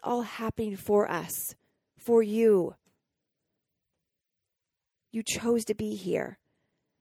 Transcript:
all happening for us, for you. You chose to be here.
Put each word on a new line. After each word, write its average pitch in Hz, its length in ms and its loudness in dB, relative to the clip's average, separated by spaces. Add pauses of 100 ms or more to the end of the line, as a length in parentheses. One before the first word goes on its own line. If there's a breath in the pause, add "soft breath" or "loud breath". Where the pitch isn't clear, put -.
all 240 180 -2
happening 220 540 -6
for 208 340 2
us, - 440 -8 (440)
for 233 240 4
you. 208 520 4 (2250)
You 226 120 -6
chose 233 420 -2
to 208 100 -2
be 214 220 -6
here. 185 420 -4 (640)